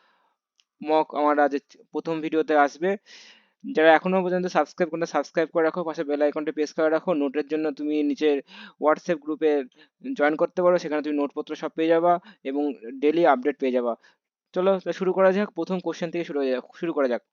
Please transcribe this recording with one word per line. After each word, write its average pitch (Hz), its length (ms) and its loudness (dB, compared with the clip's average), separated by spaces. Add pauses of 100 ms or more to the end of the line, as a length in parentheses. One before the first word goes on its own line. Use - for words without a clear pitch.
(840)
মক 156 300 0
আমার 147 240 0
আজ 143 180 2 (360)
প্রথম 160 280 -6
ভিডিওতে 151 360 0
আসবে। 147 400 0 (760)
যারা 160 220 6
এখনো 185 280 2
পর্যন্ত 180 240 -2
সাবস্ক্রাইব 175 440 -2
করেনি, 165 160 -4
সাবস্ক্রাইব 151 460 -2
করে 165 120 0
রাখো, 160 200 -2
পাশে 160 200 -6
বেল 143 180 -2
আইকনটা 151 300 -2
প্রেস 147 200 -4
করে 156 180 0
রাখো। 160 240 0
নোটের 143 320 -2
জন্য 156 240 -2
তুমি 151 320 -2
নিচের 147 400 2 (400)
WhatsApp 151 360 0
গ্রুপে 147 440 0 (540)
জয়েন 147 200 2
করতে 175 260 -2
পারো, 180 160 6
সেখানে 151 240 -4
তুমি 147 140 -4
নোটপত্র 143 400 -4
সব 160 200 -8
পেয়ে 160 120 0
যাবা 170 320 4 (240)
এবং 139 300 -4 (260)
ডেইলি 156 260 4
আপডেট 139 320 2
পেয়ে 131 140 -2
যাবা। 120 220 0 (600)
চলো, 185 260 2
তা 175 120 -6
শুরু 185 200 -2
করা 190 200 4
যাক। 208 180 -2
প্রথম 180 300 -6
কোশ্চেন 170 300 -6
থেকে 170 140 -6
শুরু 147 160 -6
হয়ে 135 100 0
যাক, 123 260 -6
শুরু 165 160 -6
করা 143 160 0
যাক। 117 140 -4 (100)